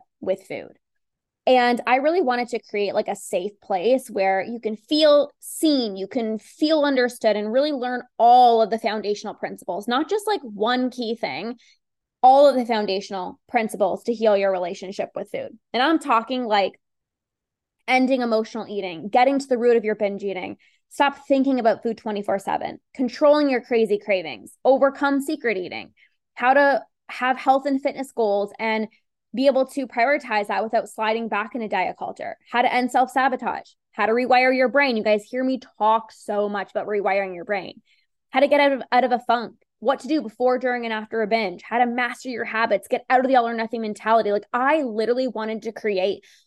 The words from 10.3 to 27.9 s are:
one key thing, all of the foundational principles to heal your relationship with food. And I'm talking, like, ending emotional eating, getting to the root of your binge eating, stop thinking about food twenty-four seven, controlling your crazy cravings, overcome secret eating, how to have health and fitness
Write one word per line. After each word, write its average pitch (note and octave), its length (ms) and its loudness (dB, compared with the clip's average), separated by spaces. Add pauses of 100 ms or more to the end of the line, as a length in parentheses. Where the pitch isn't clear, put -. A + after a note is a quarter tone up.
one A#3+ 500 -2
key A#3 240 -6
thing, G3 440 -8 (640)
all C4+ 240 8
of B3+ 80 4
the B3 100 -2
foundational G3 720 -4 (120)
principles G3+ 540 -2
to A#3 100 -2
heal G#3+ 240 2
your G3 140 2
relationship F#3 640 -6
with G3+ 160 -10
food. C#3 280 -10 (160)
And A#3+ 100 0
I'm D#4+ 160 2
talking, B3+ 460 -2
like, G3+ 340 0 (1080)
ending B3+ 320 4
emotional A3 480 -2
eating, F#3+ 400 -8
getting B3+ 300 4
to C#4 80 -8
the B3 100 0
root A#3+ 180 4
of A3 80 2
your G#3+ 120 -2
binge G3+ 280 -4
eating, G3 320 -8 (320)
stop - 400 -2
thinking C4+ 320 2
about A3 240 0
food A3+ 140 -4
twenty-four G3+ 420 -4
seven, - 400 -6 (140)
controlling D4 560 2
your B3 120 0
crazy A3 380 0
cravings, E3 640 -6
overcome C#4 560 2
secret A#3+ 380 -4
eating, D#3+ 340 -10 (440)
how B3+ 180 2
to C#4 300 4 (260)
have B3+ 280 -2
health C4+ 280 2
and C#4 160 0
fitness C4+ 300 -4